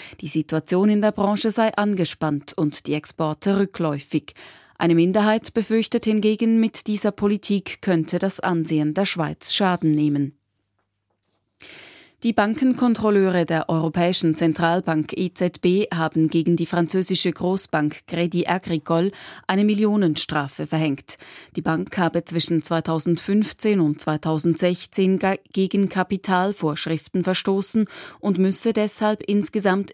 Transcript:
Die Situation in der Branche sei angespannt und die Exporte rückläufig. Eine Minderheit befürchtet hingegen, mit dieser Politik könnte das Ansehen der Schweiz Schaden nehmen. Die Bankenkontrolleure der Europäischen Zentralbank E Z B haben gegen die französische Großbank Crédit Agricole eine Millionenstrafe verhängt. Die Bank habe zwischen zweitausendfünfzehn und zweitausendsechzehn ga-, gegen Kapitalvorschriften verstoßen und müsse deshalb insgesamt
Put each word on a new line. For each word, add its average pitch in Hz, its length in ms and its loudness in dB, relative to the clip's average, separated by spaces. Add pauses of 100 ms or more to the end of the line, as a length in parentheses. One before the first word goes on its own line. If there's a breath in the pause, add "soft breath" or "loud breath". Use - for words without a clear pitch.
(220 loud breath)
Die 170 80 -10
Situation 160 600 0
in 208 140 2
der 214 80 2
Branche 208 400 0
sei 220 240 0
angespannt 170 800 -2
und 151 300 -2
die 143 80 -2
Exporte 156 640 -2
rückläufig. 156 760 -2 (460 loud breath)
Eine 170 160 4
Minderheit 208 580 2
befürchtet 226 520 0
hingegen, 220 540 2
mit 226 280 -2
dieser 208 240 0
Politik 202 720 -2
könnte 175 340 0
das 190 220 -2
Ansehen 156 560 0
der 196 100 0
Schweiz 156 480 -4
Schaden 180 380 2
nehmen. 147 420 0 (1900 loud breath)
Die 226 100 0
Bankenkontrolleure 208 1120 2
der 165 240 -2
Europäischen 165 640 2
Zentralbank 165 840 0
E 180 200 -2
Z 175 260 -2
B 185 320 2
haben 160 360 0
gegen 170 260 2
die 165 100 0
französische 175 640 0
Großbank 160 760 -2
Crédit 170 420 -2
Agricole 170 600 0 (340 loud breath)
eine 190 180 2
Millionenstrafe 196 1040 0
verhängt. 156 540 -4 (360 loud breath)
Die 165 60 -4
Bank 165 380 -2
habe 170 260 0
zwischen 165 380 0
zweitausendfünfzehn 175 1160 0
und 156 220 2
zweitausendsechzehn 170 1160 0
ga-, 190 180 0 (160)
gegen 190 360 0
Kapitalvorschriften 185 1300 -2
verstoßen 196 600 0 (340 loud breath)
und 190 200 0
müsse 190 340 2
deshalb 214 480 0
insgesamt 202 720 0